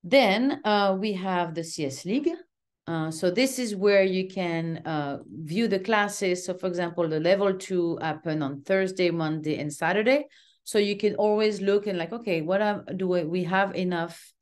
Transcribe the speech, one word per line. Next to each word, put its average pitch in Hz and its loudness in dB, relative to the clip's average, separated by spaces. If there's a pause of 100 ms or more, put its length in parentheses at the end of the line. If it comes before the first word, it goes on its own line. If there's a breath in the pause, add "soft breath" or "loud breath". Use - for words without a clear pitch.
then, 240 4
uh, 202 4
we 208 -2
have 180 -2
the 165 -4
C 165 -6
S 135 -8
League. 285 0 (560)
Uh, 160 -2
so 160 0
this 254 0
is 220 -4
where 196 6
you 185 0
can, 165 -4
uh, 143 -4 (100)
view 165 -4
the 190 0
classes. 202 0
So 180 -6
for 185 -6
example, 175 -2
the 156 0
level 190 4
two 175 -2
happen 160 -4
on 143 -4
Thursday, 190 2
Monday, 156 -2
and 147 -4
Saturday. 214 2 (380 soft breath)
So - 0
you 202 0
can 208 0
always 214 2
look 202 2
and 185 -2
like, 165 -4
"Okay, 208 -2
what 190 0
am, 208 -2 (120)
do 185 -2
we, 180 2
we 175 -2
have 190 2
enough 175 -4